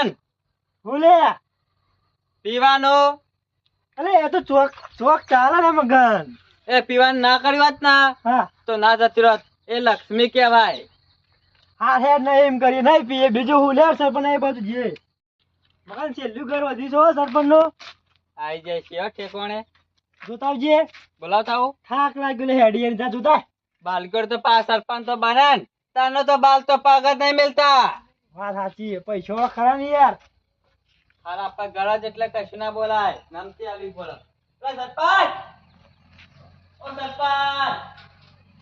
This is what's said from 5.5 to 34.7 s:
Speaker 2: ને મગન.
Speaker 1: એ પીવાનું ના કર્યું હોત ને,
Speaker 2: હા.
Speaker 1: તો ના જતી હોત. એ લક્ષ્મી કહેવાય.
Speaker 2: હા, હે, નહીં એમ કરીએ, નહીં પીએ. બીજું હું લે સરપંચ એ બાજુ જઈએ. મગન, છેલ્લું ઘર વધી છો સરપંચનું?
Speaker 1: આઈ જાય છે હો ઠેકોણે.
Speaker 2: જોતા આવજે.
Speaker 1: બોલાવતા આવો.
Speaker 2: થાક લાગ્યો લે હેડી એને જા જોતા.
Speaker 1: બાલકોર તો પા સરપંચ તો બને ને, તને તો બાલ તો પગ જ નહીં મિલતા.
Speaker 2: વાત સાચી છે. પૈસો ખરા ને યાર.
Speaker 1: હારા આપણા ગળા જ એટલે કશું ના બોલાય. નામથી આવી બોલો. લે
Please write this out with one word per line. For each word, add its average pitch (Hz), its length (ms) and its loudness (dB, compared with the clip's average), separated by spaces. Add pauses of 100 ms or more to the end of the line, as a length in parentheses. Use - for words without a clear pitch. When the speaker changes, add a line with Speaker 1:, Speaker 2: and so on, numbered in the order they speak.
Speaker 2:
ને 330 100 2
મગન. 247 560 2 (420)
Speaker 1:
એ 247 120 2
પીવાનું 247 400 0
ના 254 180 2
કર્યું 277 260 2
હોત 285 180 0
ને, 277 120 4 (300)
Speaker 2:
હા. 233 240 0 (180)
Speaker 1:
તો 226 100 -4
ના 220 200 2
જતી 226 260 2
હોત. 226 180 4 (280)
એ 240 120 -6
લક્ષ્મી 233 480 -2
કહેવાય. 233 560 2 (960)
Speaker 2:
હા, 254 180 0
હે, 277 200 2
નહીં 277 260 4
એમ 262 140 0
કરીએ, 254 240 2
નહીં 302 240 4
પીએ. 262 220 0
બીજું 254 320 0
હું 277 140 2
લે 285 80 4
સરપંચ 285 440 2
એ 285 120 0
બાજુ 262 220 -4
જઈએ. 220 340 -6 (960)
મગન, 285 240 -10
છેલ્લું 247 360 -12
ઘર 285 160 -4
વધી 262 260 -8
છો 294 100 2 (120)
સરપંચનું? 285 540 2 (720)
Speaker 1:
આઈ 156 220 -10
જાય 165 220 -8
છે 175 180 -12
હો 208 80 -6
ઠેકોણે. 202 500 -12 (640)
Speaker 2:
જોતા 240 260 -10
આવજે. 285 280 0 (440)
Speaker 1:
બોલાવતા 214 340 -2
આવો. 247 140 0 (160)
Speaker 2:
થાક 277 320 -4
લાગ્યો 269 300 -6
લે 262 80 0
હેડી 233 300 2
એને 240 120 -4
જા 247 120 -8
જોતા. 247 320 0 (460)
Speaker 1:
બાલકોર 180 400 -6
તો 226 120 -6
પા 226 240 2
સરપંચ 226 440 -6
તો 240 100 -4
બને 240 400 2
ને, 156 100 -10 (300)
તને 262 280 -2
તો 277 140 2
બાલ 269 240 4
તો 277 140 2
પગ 269 280 2
જ 277 140 0
નહીં 285 180 0
મિલતા. 285 460 2 (520)
Speaker 2:
વાત 196 200 -10
સાચી 196 360 -10
છે. 185 100 -8
પૈસો 196 340 -10 (140)
ખરા 247 280 0
ને 277 120 -8
યાર. 277 260 2 (1080)
Speaker 1:
હારા 185 200 -10
આપણા 202 220 -10
ગળા 196 320 -4
જ 208 60 -12
એટલે 220 240 -8
કશું 208 300 -12
ના 214 120 -8
બોલાય. 214 480 -4 (120)
નામથી 196 360 -16
આવી 196 240 -14
બોલો. 170 240 -16 (480)
લે 269 80 -8